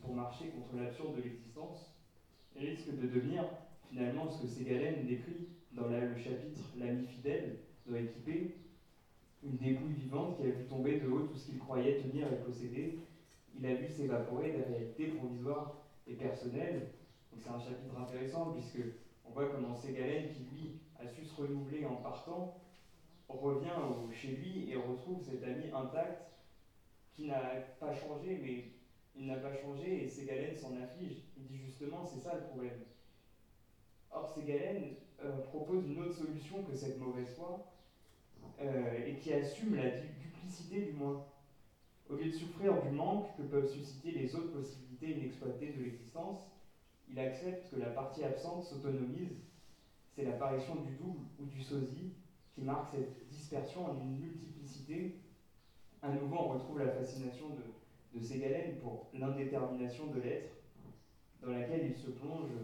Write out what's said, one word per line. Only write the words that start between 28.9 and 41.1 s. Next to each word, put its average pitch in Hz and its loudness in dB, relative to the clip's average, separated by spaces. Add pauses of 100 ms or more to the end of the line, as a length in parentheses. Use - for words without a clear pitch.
il 135 -6
n'a 131 0
pas 139 -2
changé 143 0
et 127 0
Ségalen 135 -2
s'en 127 -4
afflige. 143 -6 (140)
Il 135 -10
dit 135 -8
justement, 147 -6
c'est - -6
ça 175 0
le - 0
problème. 123 -4 (1300)
Or, 156 -2
Ségalen, 147 0 (280)
euh, 139 -2
propose 156 2
une 156 0
autre 175 0
solution 156 -2
que 139 -4
cette 131 -2
mauvaise 123 -2
foi, 180 -4 (960)
euh, 120 2
et 139 -2
qui 156 0
assume 196 4
la 127 6
du-, 131 0 (140)
duplicité 180 -4
du 156 0
moins. 143 0 (840)